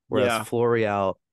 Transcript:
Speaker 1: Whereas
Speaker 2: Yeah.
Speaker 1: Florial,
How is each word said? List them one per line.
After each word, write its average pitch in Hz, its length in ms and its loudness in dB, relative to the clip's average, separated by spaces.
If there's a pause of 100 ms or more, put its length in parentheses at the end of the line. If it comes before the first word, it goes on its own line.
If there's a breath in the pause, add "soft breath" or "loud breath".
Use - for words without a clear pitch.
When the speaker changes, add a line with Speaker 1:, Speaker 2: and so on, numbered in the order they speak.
Speaker 1:
Whereas 113 180 0
Speaker 2:
Yeah. 113 180 -2
Speaker 1:
Florial, 107 720 0 (180)